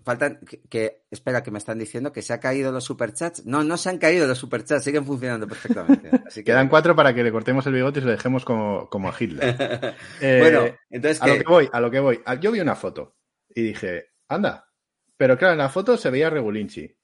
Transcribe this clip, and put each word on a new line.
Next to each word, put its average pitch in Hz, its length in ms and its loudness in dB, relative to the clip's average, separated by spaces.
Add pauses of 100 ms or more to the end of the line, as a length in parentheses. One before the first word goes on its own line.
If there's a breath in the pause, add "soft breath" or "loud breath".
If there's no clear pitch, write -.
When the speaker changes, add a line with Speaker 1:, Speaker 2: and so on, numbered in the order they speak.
Speaker 1:
faltan, 127 440 -4
que, - 220 -20
que, 110 420 -6
espera, 123 320 -4
que - 80 -12
me 104 80 -8
están 113 180 -10
diciendo 120 340 -8
que 113 100 -12
se 120 120 -6
ha 117 60 -6
caído 131 320 -2
los 127 120 -6
superchats. 131 640 -8
No, 147 180 -2
no 160 140 -2
se - 120 -6
han 180 100 -6
caído 165 280 2
los 127 120 0
superchats, 127 440 -4
siguen 143 220 -2
funcionando 123 420 -6
perfectamente. 202 640 0
Speaker 2:
<laughs> - 180 0
Speaker 1:
Así - 140 -16
que - 100 -10
Speaker 2:
Quedan 131 180 6
cuatro 156 260 6
para 143 180 6
que 123 100 -2
le 117 80 2
cortemos 127 360 -2
el 135 60 -2
bigote 135 260 0
y - 20 -6
se 131 60 -2
lo 120 60 2
dejemos 127 320 -2
como, 107 440 -2
como 98 200 -4
a 85 80 -8
Hitler. 120 800 -4 (120)
Speaker 1:
<laughs> - 140 -16
Speaker 2:
Eh, 131 180 6
Speaker 1:
Bueno, 151 260 8 (240)
entonces, 147 320 -2
Speaker 2:
a 127 60 2
lo 127 60 6
Speaker 1:
¿qué? 110 60 2
Speaker 2:
que 117 80 -2
voy, 160 240 6
a 120 80 -2
lo 117 120 0
que 131 80 0
voy. 131 260 2
Ah, 123 100 -4
yo 185 160 -2
vi 226 80 -2
una 135 160 0
foto. - 400 -10 (400)
Y 117 60 -4
dije, 104 500 -6 (160)
"Anda". 151 400 -4 (480)
Pero 127 220 4
claro, 180 160 4
en 156 60 0
la 139 100 0
foto 214 280 0
se 147 140 -2
veía 147 180 2
regulinchi. 107 760 -6